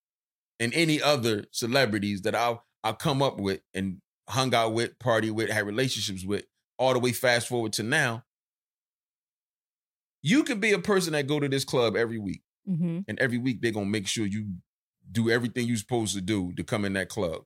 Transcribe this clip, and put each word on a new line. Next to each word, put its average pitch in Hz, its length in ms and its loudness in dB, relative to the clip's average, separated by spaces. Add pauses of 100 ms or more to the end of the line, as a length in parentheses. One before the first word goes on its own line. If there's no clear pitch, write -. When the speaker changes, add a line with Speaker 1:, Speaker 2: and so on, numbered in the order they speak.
(600)
Speaker 1:
and 117 140 0
any 156 280 2
other 117 500 2
celebrities 104 720 0
that 107 120 0
I, 117 240 0 (240)
I 113 100 0
come 139 280 0
up 135 180 0
with 98 220 -2 (120)
and 95 280 -6 (280)
hung 127 240 0
out 113 200 2
with, 117 260 -2
party 110 320 2
with, 107 180 -2
had 107 160 0
relationships 104 600 -2
with, 98 200 -4 (320)
all 131 160 2
the 127 60 4
way 123 120 2
fast 120 360 2
forward 117 260 -2
to 110 100 -2
now. 120 400 0 (2000)
You 254 220 4
could 262 180 -2
be 220 120 4
a 185 60 2
person 175 340 0
that 143 140 0
go 147 120 2
to 143 100 0
this 135 160 0
club 117 300 2
every 113 240 0
week. 95 220 -6 (280)
Speaker 2:
Mm-hmm. 170 380 -2
Speaker 1:
And - 120 -4
every 123 180 2
week 120 240 -2
they 117 100 0
gonna 101 140 -2
make 101 220 -2
sure 110 180 -2
you 104 280 -4 (580)
do 113 180 2
everything 117 380 2
you 120 100 0
supposed 107 380 -2
to 98 60 -4
do 92 320 -2
to 87 100 -6
come 101 220 -2
in 98 80 -2
that 95 160 -2
club. 87 360 -4